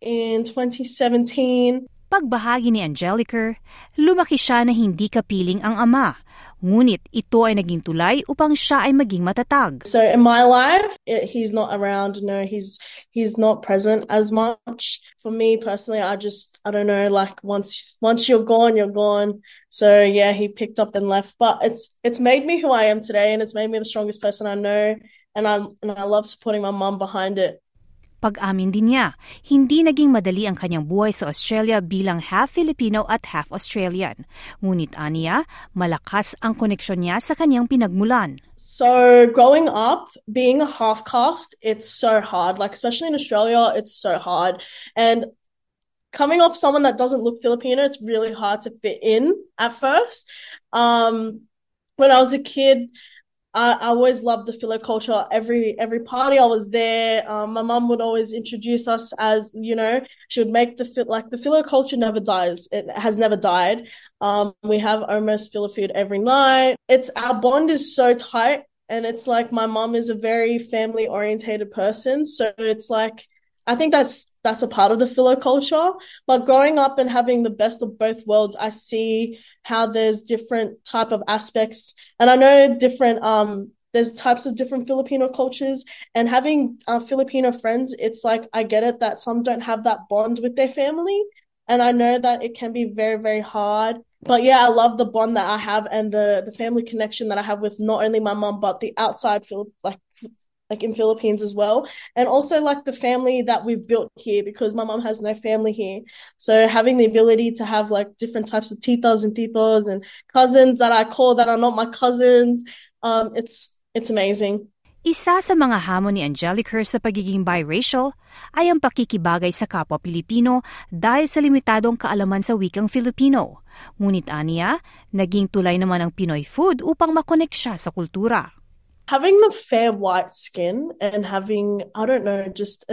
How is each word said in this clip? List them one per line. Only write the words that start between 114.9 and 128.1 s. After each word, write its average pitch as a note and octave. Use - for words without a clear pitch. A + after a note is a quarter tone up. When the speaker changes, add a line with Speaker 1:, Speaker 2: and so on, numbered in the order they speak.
Speaker 2:
Isa F4
sa F#4
mga A3+
hamon G3
ni F#3+
Angelica E3+
sa -
pagiging G3
biracial F3+
ay E4+
ang E4+
pakikibagay F3+
sa G3
kapwa D#3
Pilipino A#3
dahil A#3
sa D4+
limitadong A#3
kaalaman G3
sa A#3+
wikang G3
Filipino. B3+
Ngunit G3
aniya, E3
naging G3
tulay F3+
naman F3+
ang E3+
Pinoy D#3
food D#4+
upang D#4+
makonek D#4+
siya A#3
sa F3
kultura. F#3+